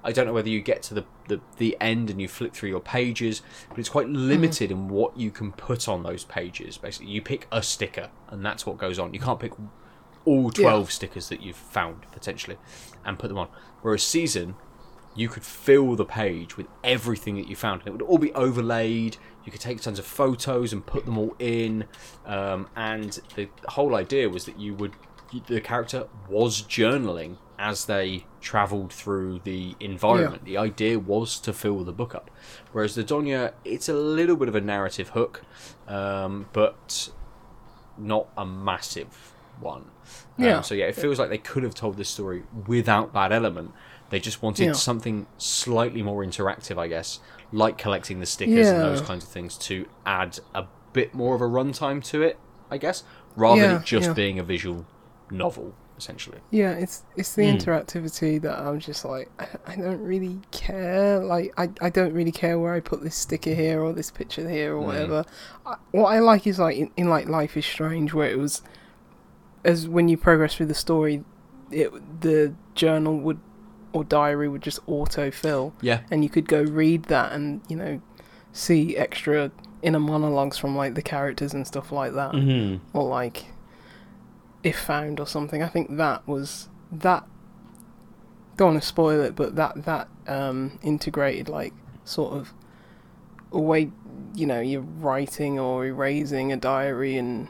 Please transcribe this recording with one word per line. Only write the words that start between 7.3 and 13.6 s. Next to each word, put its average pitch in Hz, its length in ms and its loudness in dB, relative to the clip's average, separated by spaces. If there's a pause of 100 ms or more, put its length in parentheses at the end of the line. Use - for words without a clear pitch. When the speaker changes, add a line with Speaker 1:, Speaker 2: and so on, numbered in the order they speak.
Speaker 1:
a 110 100 0
sticker, - 480 -6 (200)
and 98 140 -12
that's - 220 -6
what 95 140 -6
goes 92 180 -4
on. 87 160 -6
You 101 60 -10
can't 127 200 -2
pick 117 120 -8 (760)
all 135 200 6
Speaker 2:
Yeah. 120 180 2
Speaker 1:
twelve 107 280 6
stickers - 380 -8
that - 140 -8
you've 92 120 -12
found, 85 560 -6
potentially, - 460 -10 (480)
and 101 140 -6
put - 80 -8
them 101 100 -6
on. 90 120 -6 (340)